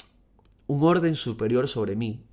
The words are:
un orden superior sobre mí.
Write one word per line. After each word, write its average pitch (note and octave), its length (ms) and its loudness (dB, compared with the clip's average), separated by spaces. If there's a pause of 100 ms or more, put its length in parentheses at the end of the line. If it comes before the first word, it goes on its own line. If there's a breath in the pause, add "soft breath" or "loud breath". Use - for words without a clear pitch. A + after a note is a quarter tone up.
(680)
un C#3+ 160 0
orden E3 320 4
superior A#2+ 500 0
sobre G#2 300 -4
mí. A2+ 260 -6 (100)